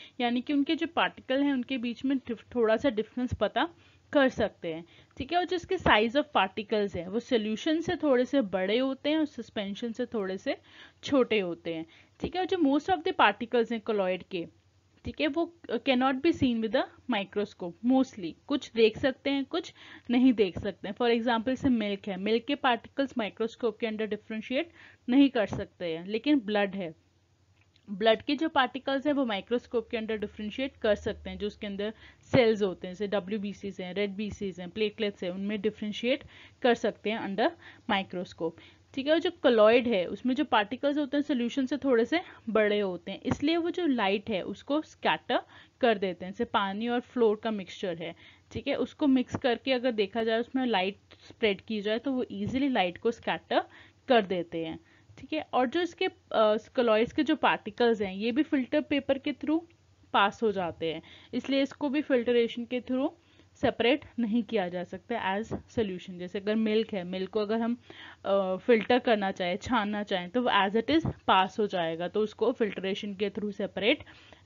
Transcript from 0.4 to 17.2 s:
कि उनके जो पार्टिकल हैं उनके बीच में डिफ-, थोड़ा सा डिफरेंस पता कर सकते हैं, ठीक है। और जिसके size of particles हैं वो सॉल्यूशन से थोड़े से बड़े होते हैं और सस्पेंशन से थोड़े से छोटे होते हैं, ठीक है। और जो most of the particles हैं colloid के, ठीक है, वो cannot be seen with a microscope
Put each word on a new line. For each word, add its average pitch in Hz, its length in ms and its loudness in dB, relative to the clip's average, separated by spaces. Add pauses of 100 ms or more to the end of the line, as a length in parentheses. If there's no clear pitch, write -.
कि 247 120 -4
उनके 285 240 2
जो 320 100 -2
पार्टिकल 240 560 0
हैं 285 100 2
उनके 262 260 -2
बीच 233 260 -6
में 269 140 0
डिफ-, 233 260 -8 (100)
थोड़ा 220 220 4
सा 269 140 2
डिफरेंस 226 440 -4
पता 226 340 0 (440)
कर 277 180 6
सकते 185 440 -4
हैं, 165 100 -10 (320)
ठीक 277 160 -8
है। 349 60 2
और 359 60 2
जिसके 359 340 -4
size 233 380 4
of 294 80 4 (120)
particles 208 600 -2
हैं 170 120 -6
वो 208 120 -4
सॉल्यूशन 233 600 -2
से 349 160 -2
थोड़े 254 280 2
से 277 160 0 (160)
बड़े 190 220 0
होते 262 320 -2
हैं 311 80 2
और 302 80 2
सस्पेंशन 220 680 -6
से 247 140 -4
थोड़े 190 320 -4
से 294 180 -4 (460)
छोटे 240 380 4
होते 170 340 -4
हैं, 165 120 -8 (340)
ठीक - 140 -6
है। 359 60 -2
और 370 60 0
जो 381 120 -2
most 285 320 2
of 359 140 0
the 370 160 -2
particles 233 520 2
हैं 226 100 -4
colloid 185 480 -2
के, 170 160 -6 (580)
ठीक - 160 -8
है, 285 60 2
वो 320 180 -2 (240)
cannot 262 560 2
be 339 80 4
seen 240 320 2
with 220 120 0
a 302 60 2 (300)
microscope 202 800 -6